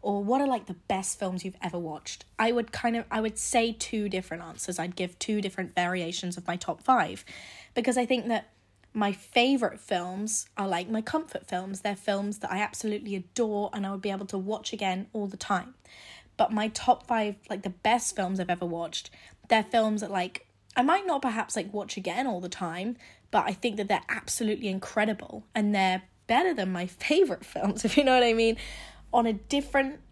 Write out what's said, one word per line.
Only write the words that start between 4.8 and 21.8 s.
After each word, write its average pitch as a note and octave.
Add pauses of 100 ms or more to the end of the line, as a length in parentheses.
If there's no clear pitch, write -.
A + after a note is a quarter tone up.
give F3+
two G#3
different F#3+
variations F3+
of F3+
my F3
top E3+
five, G#3 (500)
because A#3+
I B3
think A#3+
that - (420)
my G3+
favourite B3
films F#3+ (100)
are, G3
like, F3+
my A3
comfort -
films. F#3+
They're G3+
films G3+
that -
I G3
absolutely G#3
adore G#3
and G3+
I F#3+
would G3
be G3+
able G3
to G3
watch G3+
again G3
all G#3
the F#3+
time. - (640)
But -
my G#3+
top -
five, G#3+ (140)
like, G3+
the F#3+
best A#3
films F#3+
I've F3+
ever F3
watched, E3 (380)
they're G#3+
films G#3+
that, G3+
like, F#3 (300)
I B3+
might F#4
not D4
perhaps, A3+
like, G3
watch G#3